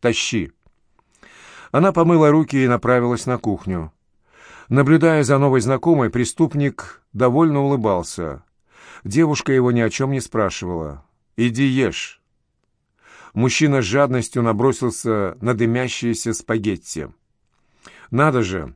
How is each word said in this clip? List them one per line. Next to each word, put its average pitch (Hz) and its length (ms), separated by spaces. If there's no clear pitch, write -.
Тащи». 107 520
Она 185 220
помыла 165 380
руки 147 320
и 131 60
направилась 120 580
на 123 120
кухню. 90 540
Наблюдая 151 540
за 135 160
новой 135 220
знакомой, 131 500
преступник - 920
довольно 139 480
улыбался. 95 800
Девушка 139 480
его 127 180
ни 120 100
о 113 100
чем 135 200
не 135 100
спрашивала. 87 840
«Иди 120 280
ешь». 131 560
Мужчина 131 480
с - 20
жадностью 123 580
набросился 113 1000
на 117 140
дымящиеся 117 760
спагетти. 101 800
Надо 131 320
же! 90 340